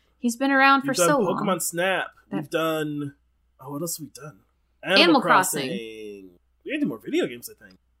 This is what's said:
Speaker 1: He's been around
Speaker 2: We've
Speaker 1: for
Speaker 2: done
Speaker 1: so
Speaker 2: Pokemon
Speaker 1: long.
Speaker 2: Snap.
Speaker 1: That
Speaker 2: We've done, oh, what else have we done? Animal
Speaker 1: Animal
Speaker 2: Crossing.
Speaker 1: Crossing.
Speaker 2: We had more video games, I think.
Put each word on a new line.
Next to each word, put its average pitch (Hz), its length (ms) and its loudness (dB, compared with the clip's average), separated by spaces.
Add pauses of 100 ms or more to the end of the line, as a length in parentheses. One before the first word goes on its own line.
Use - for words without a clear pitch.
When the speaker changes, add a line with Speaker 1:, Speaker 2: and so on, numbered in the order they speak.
(180)
Speaker 1:
He's 240 180 -2
been 277 140 0
around 269 300 6
Speaker 2:
We've 269 160 -2
Speaker 1:
for 180 60 4
Speaker 2:
done 170 60 6
Speaker 1:
so 294 120 4
Speaker 2:
Pokemon 180 260 0
Speaker 1:
long. 185 140 0
Speaker 2:
Snap. 175 460 -2 (240)
Speaker 1:
That - 60 -6
Speaker 2:
We've 156 140 -6
done, 156 640 -2 (460)
oh, 139 120 -14
what 143 100 -6
else - 160 -6
have 151 80 -14
we - 60 -18
done? - 260 -18 (440)
Animal 190 200 4
Speaker 1:
Animal 320 180 6
Speaker 2:
Crossing. 185 480 2
Speaker 1:
Crossing. 110 640 -12 (340)
Speaker 2:
We 220 80 -8
had 294 160 -2
more 117 100 -6
video 262 300 -2
games, 123 200 -12
I - 160 -20
think. 92 140 -20 (220)